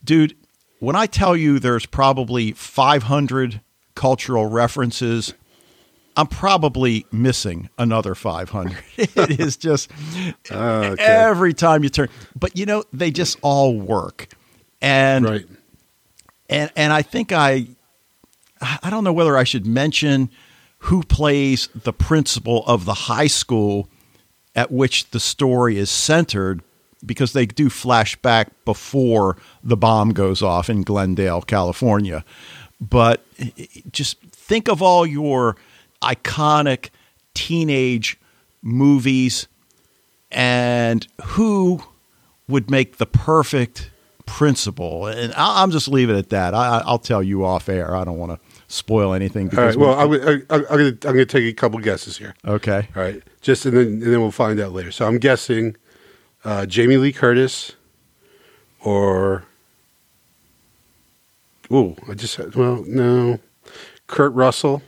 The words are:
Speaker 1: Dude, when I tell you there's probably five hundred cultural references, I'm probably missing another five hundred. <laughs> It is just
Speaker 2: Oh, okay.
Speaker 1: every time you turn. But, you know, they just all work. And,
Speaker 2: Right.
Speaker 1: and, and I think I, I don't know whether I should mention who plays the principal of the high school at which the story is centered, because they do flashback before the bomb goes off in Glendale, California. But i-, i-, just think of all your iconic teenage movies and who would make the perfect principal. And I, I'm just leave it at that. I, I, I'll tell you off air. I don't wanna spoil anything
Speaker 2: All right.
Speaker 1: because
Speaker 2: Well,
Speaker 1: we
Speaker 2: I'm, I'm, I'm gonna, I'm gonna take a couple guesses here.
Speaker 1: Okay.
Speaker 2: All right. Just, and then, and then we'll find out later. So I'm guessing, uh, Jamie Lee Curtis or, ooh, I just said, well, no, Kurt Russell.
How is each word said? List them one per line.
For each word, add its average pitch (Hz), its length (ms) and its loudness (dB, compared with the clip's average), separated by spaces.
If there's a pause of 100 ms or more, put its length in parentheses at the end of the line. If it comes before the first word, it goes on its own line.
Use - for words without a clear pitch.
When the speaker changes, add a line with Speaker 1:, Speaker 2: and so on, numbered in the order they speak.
Speaker 1:
Dude, 156 320 2 (440)
when 135 160 -2
I 214 100 2
tell 190 300 2
you 151 240 2
there's 120 260 0
probably 123 680 0
five 139 500 0
hundred 131 580 -2 (340)
cultural 127 520 0
references, 117 840 -2 (840)
I'm 151 120 2
probably 131 840 0
missing 107 680 -2
another 113 380 -2
five 90 340 -8
hundred. 92 400 -8
<laughs> - 80 -16
It 175 420 0
is 156 180 -4
just - 340 -2 (600)
Speaker 2:
Oh, 110 320 -2
okay. 101 200 -2
Speaker 1:
every 214 500 4
time 156 300 2
you 139 60 0
turn. 139 200 -2 (260)
But, 175 220 -6
you 196 80 -6
know, 208 180 -2 (100)
they 160 180 -2
just 165 300 -4
all 139 340 2
work. 98 540 -6 (520)
And, 135 440 2
Speaker 2:
Right. 107 200 -4 (1040)
Speaker 1:
and, 147 260 -2
and 151 180 2
I 151 80 2
think 233 300 -6
I, 139 360 2 (960)
I 143 280 -8
don't 214 140 -2
know 185 100 2
whether 156 240 4
I 127 60 4
should 120 220 -2
mention 135 640 0 (500)
who 180 240 0
plays 143 720 2
the 113 180 -6
principal 120 720 0
of 107 200 2
the 101 80 -2
high 123 340 -2
school 104 600 0 (680)
at 117 160 -2
which 127 400 -2
the 117 80 -4
story 123 580 0
is 98 140 -2
centered, 98 720 0 (420)
because 117 280 -2
they 131 120 2
do 131 240 0
flashback 113 800 0 (180)
before 110 720 0 (260)
the 113 140 0
bomb 110 360 4
goes 95 280 0
off 87 260 -2
in 107 140 -2
Glendale, 95 640 -2
California. 98 800 0 (560)
But 117 420 2 (160)
i-, 117 160 -10
i-, - 120 -18 (240)
just - 300 -8
think - 460 -4
of 185 140 0
all 180 240 4
your 143 520 0 (440)
iconic 147 880 0 (440)
teenage 135 840 -2 (420)
movies 131 840 2 (840)
and 120 760 0 (160)
who 196 600 0 (640)
would 123 220 0
make 135 280 0
the 117 80 -2
perfect - 840 0 (340)
principal. 98 840 -2
And 113 260 -8
I, 190 300 2
I'm 190 80 2
just 156 160 -2
leave 131 220 2
it 107 60 4
at 98 140 -2
that. 92 240 0
I, 120 240 0
I, 117 80 0
I'll 120 140 -2
tell 104 240 -2
you 95 220 -2
off 92 240 -4
air. 90 260 -4
I 92 80 -4
don't 85 140 -8
wanna 85 220 -10 (280)
spoil 101 460 -2
anything 95 380 -4
Speaker 2:
All 123 120 2
right. 113 120 2
Speaker 1:
because - 20 -2
Speaker 2:
Well, 143 300 4
Speaker 1:
we 147 140 2
Speaker 2:
I'm, 143 280 0
I'm, 147 200 0
I'm 147 80 0
gonna, 147 120 4
I'm 131 240 -4
gonna 131 120 4
take 123 200 0
a 113 80 -4
couple 110 260 -2
guesses 107 380 -6
here. 98 180 -16 (100)
Speaker 1:
Okay. 104 500 -2
Speaker 2:
All 98 60 -6
right. 95 220 -6 (180)
Just, 135 240 0
and 123 120 2
then, 123 100 6
and 107 140 -4
then 120 180 2
we'll 110 120 0
find 107 280 -2
out 98 140 -6
later. 87 180 -10
So 113 160 -2
I'm 120 120 2
guessing, 113 580 0 (640)
uh, 101 220 -4
Jamie 117 320 4
Lee 135 160 2
Curtis 127 580 0 (1120)
or, 98 640 0 (2250)
ooh, 113 240 2 (140)
I 101 40 -12
just 110 200 -10
said, - 220 -10
well, 123 300 0
no, 120 540 2 (680)
Kurt 143 260 2
Russell. 131 540 2